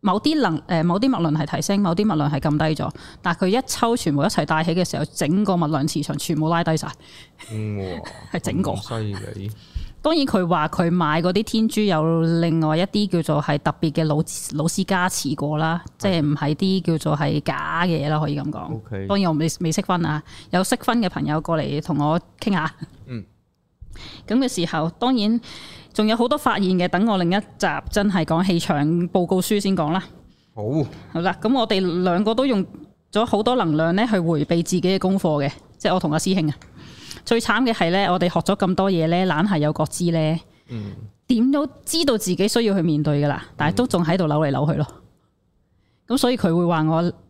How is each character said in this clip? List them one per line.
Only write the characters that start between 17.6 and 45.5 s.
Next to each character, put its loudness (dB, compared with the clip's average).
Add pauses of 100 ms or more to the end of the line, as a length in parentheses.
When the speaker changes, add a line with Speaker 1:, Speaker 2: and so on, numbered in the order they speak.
Speaker 1:
嘅 0
嘢 -2
啦， 0
可 0
以 -4
噉 -6
講。 -8
Speaker 2:
OK。 -8
Speaker 1:
當 0
然 2
我 0
未， 0 (140)
未 0
識 -2
分 0
啊， -2 (300)
有 2
識 0
分 0
嘅 0
朋 -4
友 -2
過 -2
嚟 -2
同 -2
我 2 (200)
傾 -2
吓。 -2 (360)
Speaker 2:
嗯。 -12 (1000)
Speaker 1:
噉 2
嘅 2
時 -2 (100)
候， 0 (100)
當 2
然 2 (540)
仲 2
有 2
好 2
多 2
發 0
現 2
嘅， 2
等 2
我 2
另 2
一 2 (220)
集 0 (220)
真 0
係 2
講 2
氣 2
場 0 (240)
報 0
告 0
書 0
先 0
講 0
啦。 -2 (500)
Speaker 2:
好。 -10 (500)
Speaker 1:
好 -2
啦， 0
噉 2
我 2
哋 0 (240)
兩 2
個 2
都 0
用 2 (460)
咗 0
好 0
多 2
能 2
量 2
呢， 2
去 4
迴 2
避 2
自 0
己 0
嘅 2
功 2
課 0
嘅， -2 (260)
即 -4
係 2
我 2
同 -2
阿 0
師 0
兄 2
啊。 -4 (720)
最 2
慘 0
嘅 2
係 2
呢， 2
我 2
哋 2
學 0
咗 0
咁 0
多 2
嘢 2
呢， 2 (180)
懶 2
係 2
有 2
覺 0
知 -2
呢， 0 (280)
Speaker 2:
嗯。 -8 (360)
Speaker 1:
點 4
都 2 (200)
知 -2
道 2
自 0
己 2
需 2
要 2
去 2
面 2
對 2
㗎 2
啦， -4 (100)
但 0
係 -2
都 2
仲 2
喺 2
度 2
扭 2
嚟 2
扭 0
去 0
咯。 0
Speaker 2:
嗯。 -20 (1080)